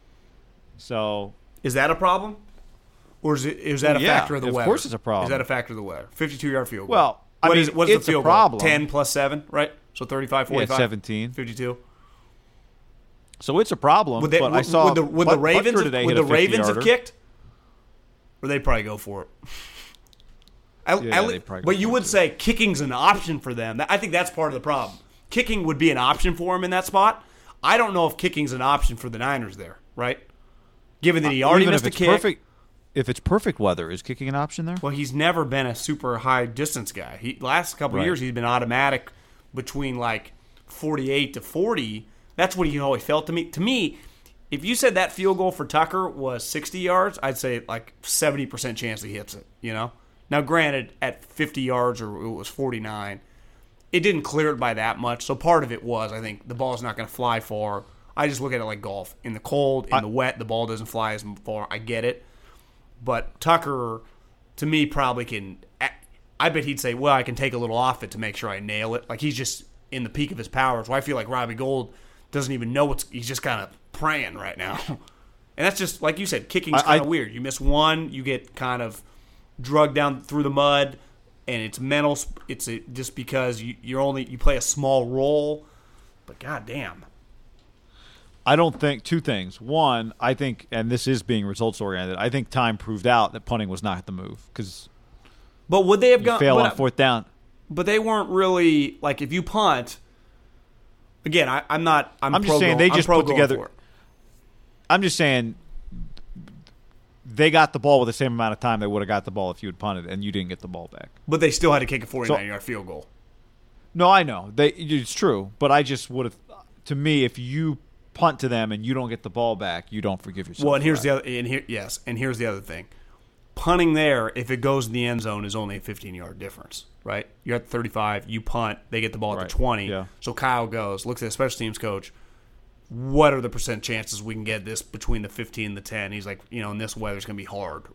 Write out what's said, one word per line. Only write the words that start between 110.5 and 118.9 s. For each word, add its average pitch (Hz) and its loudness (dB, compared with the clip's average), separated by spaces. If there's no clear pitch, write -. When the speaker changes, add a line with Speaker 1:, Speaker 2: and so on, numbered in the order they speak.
Speaker 1:
the 92 -14
ball 87 -12
back. - -18
Speaker 2:
But 151 0
they 160 6
still 160 4
had 143 6
to 127 -2
kick 127 -4
a 113 -12
Speaker 1:
So - -16
Speaker 2:
forty-nine 120 -2
yard 101 -8
field 104 -8
goal. 76 -14
Speaker 1:
No, 180 6
I 190 8
know. 104 -6
They, 147 6
it's 147 -4
true. 104 0
But 143 4
I 147 8
just 135 -6
would 127 -4
have, 110 -10
to 147 -6
me, 143 4
if 120 -2
you 139 -4
punt 160 2
to 135 0
them 113 0
and 107 -6
you 123 -2